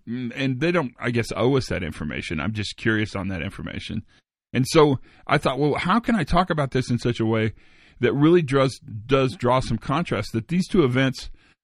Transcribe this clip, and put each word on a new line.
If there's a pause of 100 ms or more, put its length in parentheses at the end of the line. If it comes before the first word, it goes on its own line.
mm,
and
they
don't,
I
guess,
owe
us
that
information.
I'm
just
curious
on
that
information. (480)
And
so (260)
I
thought,
"Well,
how
can
I
talk
about
this
in
such
a
way (460)
that
really
draws,
does
draw
some
contrast,
that
these
two
events, (340)